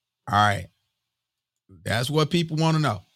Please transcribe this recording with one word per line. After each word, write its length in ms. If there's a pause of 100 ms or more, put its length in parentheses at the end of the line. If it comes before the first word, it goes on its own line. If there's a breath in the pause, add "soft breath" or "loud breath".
(300)
All 40
right. 320 (1160)
That's 260
what 200
people 260
wanna 220
know. 240 (140)